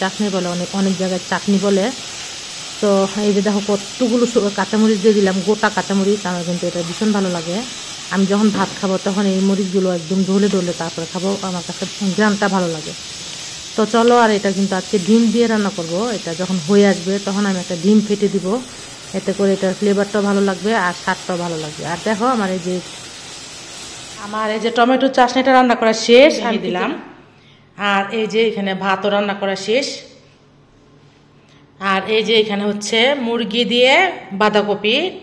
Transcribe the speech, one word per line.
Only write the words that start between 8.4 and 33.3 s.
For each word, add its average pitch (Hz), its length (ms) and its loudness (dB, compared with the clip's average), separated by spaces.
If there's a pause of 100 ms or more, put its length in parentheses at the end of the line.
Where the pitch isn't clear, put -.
ভাত 190 180 0 (120)
খাবো 190 240 0
তখন 202 220 0
এই 190 140 0
মরিচগুলো 190 500 2
একদম 180 340 0
ঢলে 196 240 2
ঢলে 180 300 0
তারপরে 165 340 -6
খাবো, 190 300 -2
আমার 180 240 -6
কাছে 185 200 -8 (300)
ঘ্রাণটা 202 320 2
ভালো 180 200 0
লাগে। 160 240 -6 (840)
তো 220 100 2
চলো, 233 300 4
আর 226 140 6
এটা 202 220 0
কিন্তু 190 220 0
আজকে 185 240 -2
ডিম 220 320 4
দিয়ে 233 160 4
রান্না 214 300 0
করব। 175 380 -4
এটা 170 200 -6
যখন 180 240 -2 (100)
হয়ে 202 180 6
আসবে 190 380 0
তখন 196 220 -2
আমি 190 120 0
একটা 175 240 -6
ডিম 208 180 6
ফেটে 208 280 0
দিব, 190 320 -2 (540)
এতে 190 180 -4
করে 196 200 2
এটার 190 220 0
ফ্লেভারটাও 202 480 0
ভালো 202 180 2
লাগবে 196 340 0
আর 180 280 0
স্বাদটাও 185 340 -4
ভালো 170 200 -4
লাগবে। 151 300 -8
আর 165 180 -4
দেখো 214 200 0
আমার 226 260 0
এই 185 80 -2
যে, 180 220 -4 (1400)
আমার 214 320 -4
এই 220 100 -2
যে 226 100 -2
টমেটো 254 380 4
চাশনিটা 262 440 2
রান্না 254 220 6
করা 226 180 2
শেষ, 240 480 6
আমি 226 180 -2
দিলাম। 185 440 -4 (760)
আর 196 380 0
এই 220 120 0
যে 220 220 2
এখানে 196 260 -2
ভাতও 190 360 0
রান্না 202 240 0
করা 196 220 -4
শেষ। 247 460 -2 (1800)
আর 196 300 -2
এই 220 140 2
যে 220 160 2
এখানে 202 240 0
হচ্ছে 220 500 0
মুরগি 233 500 -2